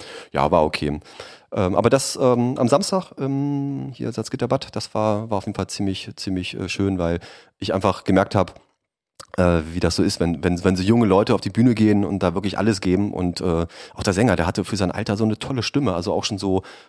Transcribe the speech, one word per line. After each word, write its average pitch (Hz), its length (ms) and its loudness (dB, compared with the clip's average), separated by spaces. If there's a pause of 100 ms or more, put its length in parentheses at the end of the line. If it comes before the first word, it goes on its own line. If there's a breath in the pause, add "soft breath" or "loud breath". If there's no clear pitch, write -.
(320 loud breath)
Ja, 71 180 2
war 85 160 6
okay. 73 340 -4 (520 loud breath)
Ähm, 92 240 0
aber 113 120 4
das, 135 320 2
ähm, 123 380 2
am 127 100 2
Samstag, 185 500 0
ähm, 139 760 -4
hier 117 180 -6
Salzgitterbad, 123 640 -4
das - 180 -8
war, 107 360 0
war 104 80 0
auf - 80 -6
jeden 104 100 -4
Fall 95 120 -2
ziemlich, - 480 -4
ziemlich, 92 420 -4
äh, 95 100 -4
schön, 98 300 0
weil 85 220 0 (380 loud breath)
ich - 140 -4
einfach 95 320 0
gemerkt 92 300 4
hab, 95 260 0 (800)
äh, 87 220 4 (120)
wie 87 80 -4
das 85 160 2
so 95 60 2
ist, 90 180 0
wenn, 85 240 0
wenn, 87 180 0
wenn 95 140 4
so 92 60 -2
junge 113 240 4
Leute 104 280 4
auf 95 60 0
die - 100 -6
Bühne 117 240 4
gehen 104 300 4
und 92 180 -2
da 87 120 2
wirklich 95 240 -4
alles 101 240 0
geben 98 320 0
und, 87 260 -4
äh, 85 260 0 (280 loud breath)
auch - 80 -10
der 101 100 2
Sänger, 98 240 2
der 82 100 0
hatte 92 180 -2
für - 120 -4
sein 95 140 0
Alter 104 260 -4
so 110 80 0
eine 107 140 0
tolle 127 240 -6
Stimme, 131 320 -2
also 87 180 -2
auch 95 120 -2
schon 104 120 -6
so, 95 260 0 (260 loud breath)